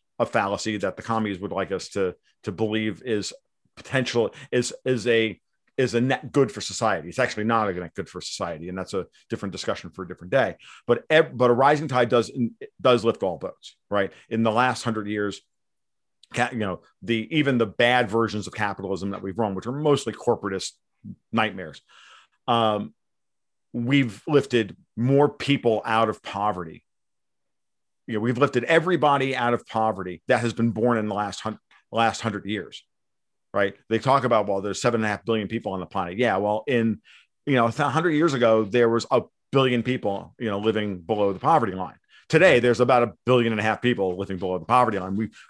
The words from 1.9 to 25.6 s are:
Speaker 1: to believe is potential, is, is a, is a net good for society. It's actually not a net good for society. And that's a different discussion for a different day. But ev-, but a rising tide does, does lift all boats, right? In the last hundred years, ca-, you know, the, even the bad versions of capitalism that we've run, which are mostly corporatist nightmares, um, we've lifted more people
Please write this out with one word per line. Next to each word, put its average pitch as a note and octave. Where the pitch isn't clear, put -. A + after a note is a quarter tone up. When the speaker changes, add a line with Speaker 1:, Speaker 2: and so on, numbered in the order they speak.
Speaker 1:
to G#2+
believe G#2+
is G#2+
potential, A#2+
is, B2
is A#2+
a, A2+
is B2
a A#2
net C3
good C3+
for -
society. G2
It's F2+
actually A2
not A2+
a F2+
net F2
good F2
for F2+
society. E2+
And F2+
that's F#2+
a F#2
different G#2
discussion -
for F#2+
a E2+
different F2+
day. A#2
But -
ev-, D3+
but B2
a B2
rising D3
tide B2
does, A#2
does A#2+
lift A2+
all F2
boats, -
right? G2
In A2+
the A2
last B2
hundred G#2+
years, G#2
ca-, A#2+
you B2
know, F#2+
the, A2
even C#3
the A2+
bad A#2+
versions G#2+
of -
capitalism G2
that F#2+
we've F#2+
run, G#2
which F#2
are A#2+
mostly C#3+
corporatist G2+
nightmares, F#2+
um, A2
we've B2
lifted C3
more C#3
people B2